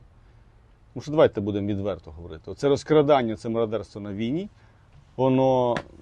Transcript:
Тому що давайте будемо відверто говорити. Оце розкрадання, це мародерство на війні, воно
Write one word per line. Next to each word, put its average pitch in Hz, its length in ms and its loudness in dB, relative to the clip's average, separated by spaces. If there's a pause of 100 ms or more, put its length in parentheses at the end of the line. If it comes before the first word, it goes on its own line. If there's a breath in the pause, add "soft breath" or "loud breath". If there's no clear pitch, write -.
(920 soft breath)
Тому 123 80 -10
що 147 100 -10
давайте 147 300 4
будемо 101 260 -2
відверто 98 440 -6
говорити. 82 400 -16
Оце 139 180 -2
розкрадання, 139 680 4
це 117 140 -8
мародерство 110 520 -4
на 101 120 -10
війні, 127 360 -4 (680 soft breath)
воно 131 600 2 (260)